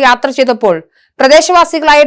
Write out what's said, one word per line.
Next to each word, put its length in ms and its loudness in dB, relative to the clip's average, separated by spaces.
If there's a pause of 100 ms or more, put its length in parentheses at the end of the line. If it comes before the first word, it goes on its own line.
യാത്ര 200 -2 (100)
ചെയ്തപ്പോൾ 380 -2 (420)
പ്രദേശവാസികളായ 880 0